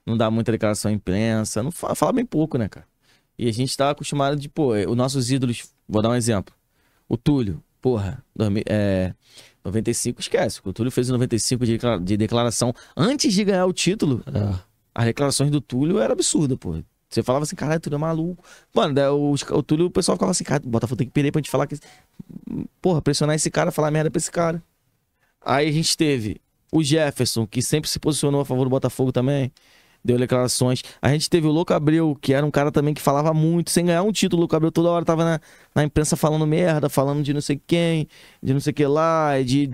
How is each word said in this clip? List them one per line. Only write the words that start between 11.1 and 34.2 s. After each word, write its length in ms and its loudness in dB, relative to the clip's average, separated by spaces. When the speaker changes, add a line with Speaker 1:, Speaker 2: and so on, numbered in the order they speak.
Speaker 1:
noventa 240 0
e 40 2
cinco 260 -2
de 80 2
declara-, 260 0
de 160 0
declaração 580 0
antes 380 0
de 100 2
ganhar 220 2
o 80 0
título. 500 0
Speaker 2:
É. 220 0
Speaker 1:
As 100 0
declarações 460 0
do 80 2
Túlio 400 0
eram 140 2
absurdas, 440 0
pô. 200 -8
Você 120 -2
falava 220 0
assim, 140 -8
"Caralho, 240 -2
Túlio 160 -6
é 20 -4
maluco." 420 -4
Mano, 200 2
daí 160 2
o, 240 2
o 300 -2
Túlio, 240 0
o 40 -4
pessoal 240 0
ficava 160 0
assim, 140 -4
"Cara, 200 -2
o 40 -8
Botafogo 280 -2
tem 100 -2
que 60 -16
perder 200 0
pra 60 0
gente 120 -6
falar 160 0
que." 100 -10
Porra, 200 2
pressionar 340 0
esse 160 -2
cara, 180 0
falar 220 0
merda 180 0
pra 80 -4
esse 140 -6
cara. 320 -2
Aí 240 2
a 40 0
gente 260 0
teve 420 0
o 120 4
Jefferson, 640 0
que 160 -4
sempre 260 0
se 100 -4
posicionou 420 0
a 40 -2
favor 180 0
do 60 0
Botafogo 420 0
também. 400 0
Deu 140 2
declarações. 640 0
A 80 2
gente 200 2
teve 180 4
o 40 4
Louco 220 2
Abreu, 460 2
que 120 0
era 140 4
um 60 0
cara 200 2
também 220 2
que 80 -8
falava 320 2
muito, 380 2
sem 140 2
ganhar 180 2
um 80 0
título. 280 0